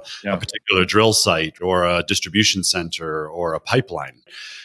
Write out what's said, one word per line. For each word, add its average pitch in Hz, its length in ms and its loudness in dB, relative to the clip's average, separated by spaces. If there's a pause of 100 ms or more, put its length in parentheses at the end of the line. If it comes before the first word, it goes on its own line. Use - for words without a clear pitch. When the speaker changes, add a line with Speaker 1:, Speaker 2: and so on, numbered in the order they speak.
(240)
Speaker 1:
Yeah. 101 120 -2
Speaker 2:
a - 20 0
particular - 480 0
drill 110 260 4
site 82 500 0
or 90 220 2
a 87 240 2
distribution 98 560 2
center 80 640 -4
or 85 260 -4
a 78 60 -2
pipeline. 82 600 -2 (420)